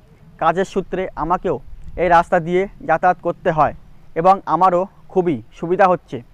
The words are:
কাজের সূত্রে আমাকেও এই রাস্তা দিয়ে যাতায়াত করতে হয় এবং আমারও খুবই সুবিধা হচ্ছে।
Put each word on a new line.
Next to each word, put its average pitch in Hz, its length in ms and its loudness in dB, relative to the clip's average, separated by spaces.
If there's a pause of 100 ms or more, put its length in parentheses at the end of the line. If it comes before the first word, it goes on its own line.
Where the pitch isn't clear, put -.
(380)
কাজের 165 280 0
সূত্রে 185 500 -6
আমাকেও 165 440 -2 (360)
এই 175 140 0
রাস্তা 170 300 4
দিয়ে 180 280 -2 (180)
যাতায়াত 170 360 0
করতে 175 300 -2
হয় 147 220 0 (420)
এবং 185 300 4
আমারও 180 420 2 (220)
খুবই 170 320 0 (120)
সুবিধা 185 340 0
হচ্ছে। 160 340 -4 (120)